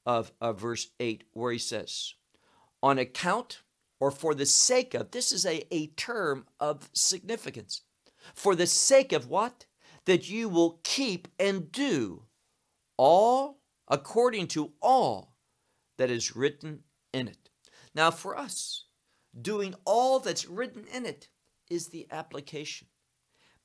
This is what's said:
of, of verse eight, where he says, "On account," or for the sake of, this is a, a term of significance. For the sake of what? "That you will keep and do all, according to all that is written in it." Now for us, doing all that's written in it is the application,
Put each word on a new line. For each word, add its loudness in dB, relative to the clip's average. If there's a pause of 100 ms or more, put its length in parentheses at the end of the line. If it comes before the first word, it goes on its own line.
of, 0
of -2
verse -6 (100)
eight, -4
where -4
he -4
says, -8 (720)
"On 4
account," -4 (360)
or 2
for -2
the -2
sake 2
of, -4
this -4
is -2
a, -2
a -2
term -4 (140)
of -4
significance. -4 (540)
For 4
the 2
sake 6
of 0
what? -4 (380)
"That 2
you -4
will 4
keep -2 (120)
and 0
do -2 (680)
all, 4 (300)
according 0
to -4 (100)
all 2 (640)
that 2
is -4
written -4 (280)
in -4
it." -20 (440)
Now 2
for -8
us, -10 (560)
doing -4
all 4
that's -6
written -10
in -10
it -12 (420)
is -6
the -16
application, -12 (760)